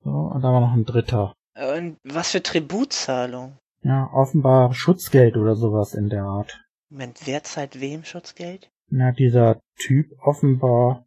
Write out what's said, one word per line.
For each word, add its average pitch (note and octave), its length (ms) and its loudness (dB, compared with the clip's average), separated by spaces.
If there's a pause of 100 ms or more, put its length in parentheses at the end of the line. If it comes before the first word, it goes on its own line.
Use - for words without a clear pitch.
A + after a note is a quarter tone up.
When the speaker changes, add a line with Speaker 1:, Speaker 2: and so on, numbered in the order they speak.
Speaker 1:
So, C#3+ 80 -6
und B2+ 320 -4
da B2+ 100 2
war B2+ 80 4
noch A#2+ 120 2
ein A#2 120 2
dritter. A2+ 500 -2 (420)
Speaker 2:
Und E3+ 280 -10
was D3+ 260 -6
für F#3 120 -2
Tributzahlung? C#3 1160 -6 (240)
Speaker 1:
Ja, C3 300 0
offenbar C3 640 4
Schutzgeld B2 640 4
oder A2 200 2
sowas G#2+ 380 -2
in G#2 140 -4
der G2+ 160 -4
Art. G2 360 -10 (280)
Speaker 2:
Moment, C3 380 -16
wer C#3 160 -6
zahlt C#3 380 -10
wem D3 240 -8
Schutzgeld? F3 680 -16 (180)
Speaker 1:
Na, B2+ 240 0
dieser A#2+ 480 4 (160)
Typ C#3+ 440 0
offenbar B2+ 880 0